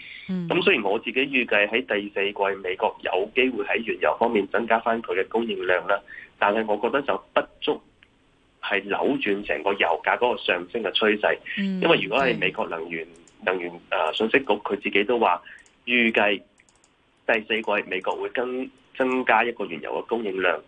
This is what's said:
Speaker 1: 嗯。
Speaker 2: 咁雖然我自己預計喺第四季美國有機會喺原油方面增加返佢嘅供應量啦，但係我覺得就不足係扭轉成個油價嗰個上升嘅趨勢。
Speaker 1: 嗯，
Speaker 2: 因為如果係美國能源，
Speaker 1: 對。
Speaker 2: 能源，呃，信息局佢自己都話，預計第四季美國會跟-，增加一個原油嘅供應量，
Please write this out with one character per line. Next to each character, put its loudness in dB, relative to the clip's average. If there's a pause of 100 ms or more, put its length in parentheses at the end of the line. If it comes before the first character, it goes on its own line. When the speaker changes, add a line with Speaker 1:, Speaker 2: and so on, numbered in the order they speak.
(280)
Speaker 1:
嗯。 -4
Speaker 2:
咁 2
雖 4
然 0
我 0
自 -8
己 -2
預 0
計 4
喺 -2
第 -2
四 -2
季 -2
美 -4
國 0
有 0
機 4
會 -4
喺 -2
原 -4
油 2
方 4
面 2
增 -2
加 4
返 0
佢 -4
嘅 0
供 0
應 -4
量 2
啦， 2 (400)
但 4
係 0
我 0
覺 0
得 0
就 -2 (160)
不 4 (220)
足 -2 (840)
係 0
扭 -2 (200)
轉 -2
成 -2
個 2
油 2
價 2
嗰 2
個 -4
上 0
升 -4
嘅 -2
趨 2
勢。 2 (180)
Speaker 1:
嗯， -2
Speaker 2:
因 2
為 6
如 -6
果 0
係 2
美 0
國 -6
能 -8
源， -8
Speaker 1:
對。 -20 (220)
Speaker 2:
能 0
源， -8 (180)
呃， 0
信 0
息 4
局 -6
佢 -2
自 -4
己 2
都 0
話， 2 (440)
預 2
計 2 (840)
第 2 (140)
四 -2
季 -2
美 -4
國 -2
會 -6
跟-， -4 (260)
增 0
加 6
一 0
個 -6
原 -8
油 -4
嘅 -10
供 -2
應 -4
量， 2